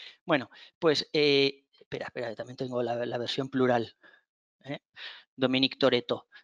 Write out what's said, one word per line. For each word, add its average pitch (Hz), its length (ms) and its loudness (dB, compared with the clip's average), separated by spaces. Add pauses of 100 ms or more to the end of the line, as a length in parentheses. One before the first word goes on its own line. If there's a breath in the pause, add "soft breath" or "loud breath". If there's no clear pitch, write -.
(240 loud breath)
Bueno, 143 280 0 (260 loud breath)
pues, 151 360 2
eh, 143 580 4
espera, - 340 -12
espera, 120 240 -8
que 107 60 -10
también 123 220 -12
tengo 127 260 -4
la, 117 200 -4
la 120 140 -6
versión 131 320 -4
plural, 123 460 2 (720 soft breath)
¿eh? 143 160 -10 (540 loud breath)
Dominic 131 420 0
Toretto, 123 500 0 (160 soft breath)